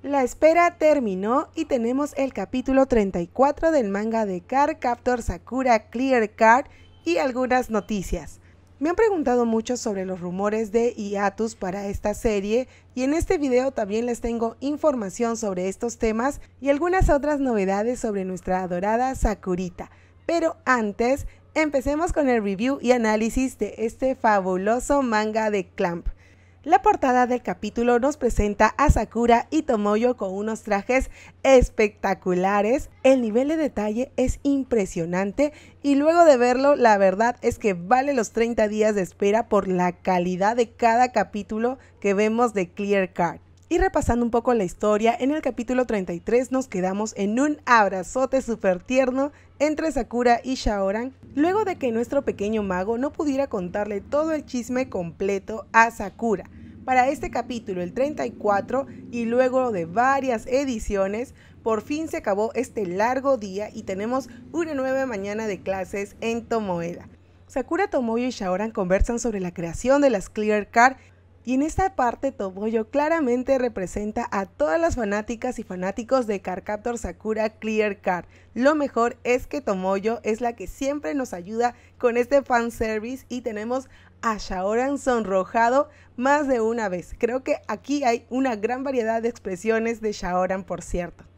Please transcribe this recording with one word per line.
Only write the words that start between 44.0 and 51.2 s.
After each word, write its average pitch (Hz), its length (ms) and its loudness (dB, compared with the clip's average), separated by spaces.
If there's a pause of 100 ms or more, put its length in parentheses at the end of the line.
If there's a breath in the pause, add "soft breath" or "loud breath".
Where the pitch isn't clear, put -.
un 233 60 -2
poco 240 240 2
la 214 100 2
historia, 214 540 2
en 262 140 0
el 311 100 -2
capítulo 254 440 -2
treinta 196 260 -4
y 170 80 -6
tres 247 320 0
nos 262 160 -2
quedamos 190 480 -4
en 208 240 0
un 294 260 0
abrazote 233 760 2
súper 196 420 -2
tierno 262 500 0 (260 soft breath)
entre 311 320 0
Sakura 240 540 0
y 254 100 -4
Shaoran, 220 600 -2 (200)